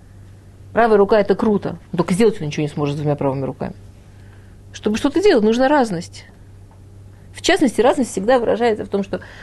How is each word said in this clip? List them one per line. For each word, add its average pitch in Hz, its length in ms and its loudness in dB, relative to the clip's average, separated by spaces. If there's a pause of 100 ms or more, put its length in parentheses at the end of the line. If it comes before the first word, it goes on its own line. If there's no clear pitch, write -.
(760)
Правая 220 240 4
рука — 202 220 4
это 196 160 0
круто, 202 420 -2 (140)
но 165 60 -8
только 175 160 0
сделать 208 280 2
он 151 60 -6
ничего 151 160 -4
не 147 60 -4
сможет 143 260 -4
с 156 40 -8
двумя 147 160 -2
правыми 139 300 -2
руками. 131 300 -8 (1000)
Чтобы 214 240 -4
что-то 294 240 -2
делать, 339 220 4
нужна 240 240 2
разность. 226 580 -2 (1080)
В - 120 -16
частности, 320 360 2
разность 254 300 2
всегда 233 300 0
выражается 226 460 -2
в - 40 -16
том, 196 140 -4
что 190 180 -10 (220)